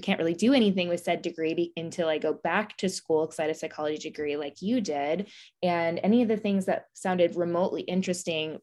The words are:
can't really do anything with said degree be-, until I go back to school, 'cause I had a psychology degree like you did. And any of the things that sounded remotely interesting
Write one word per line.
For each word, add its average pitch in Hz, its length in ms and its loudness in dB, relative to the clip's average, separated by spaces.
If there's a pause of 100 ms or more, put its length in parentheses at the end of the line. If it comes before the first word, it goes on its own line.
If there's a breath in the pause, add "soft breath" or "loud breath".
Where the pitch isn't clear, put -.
can't - 160 0
really 170 160 0
do 226 180 4
anything 190 360 4
with 175 120 -2
said 175 220 -2
degree 165 320 -2
be-, 170 220 0
until 165 320 -4
I 156 100 0
go 156 160 0
back 190 440 -2
to 190 100 0
school, 160 380 0
'cause - 120 -8
I 165 60 -2
had 156 80 0
a - 20 -8
psychology 151 440 -6
degree 151 380 -6
like 147 260 -8
you 233 180 0
did. 156 500 -2 (320 loud breath)
And 170 400 0
any 233 200 6
of 214 60 2
the 220 80 2
things 196 300 0
that - 280 0
sounded 175 420 2
remotely 170 460 0
interesting 175 800 -2